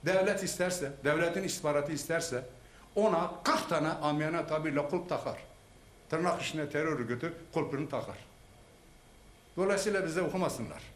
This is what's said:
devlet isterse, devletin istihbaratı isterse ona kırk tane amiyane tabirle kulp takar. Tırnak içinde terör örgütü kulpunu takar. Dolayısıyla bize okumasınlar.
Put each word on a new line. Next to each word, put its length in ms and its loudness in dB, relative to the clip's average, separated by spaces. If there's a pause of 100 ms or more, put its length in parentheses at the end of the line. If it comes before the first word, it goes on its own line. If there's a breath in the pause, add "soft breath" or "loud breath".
devlet 380 4
isterse, 480 0 (120)
devletin 400 2
istihbaratı 480 0
isterse 540 -2 (500 loud breath)
ona 360 4 (120)
kırk 260 2
tane 180 4
amiyane 600 0
tabirle 400 0
kulp 220 -2
takar. 280 -2 (720)
Tırnak 320 2
içinde 280 -4
terör 300 0
örgütü 340 -4 (200)
kulpunu 360 -2
takar. 280 -6 (1400)
Dolayısıyla 480 2
bize 160 0
okumasınlar. 640 -2 (120)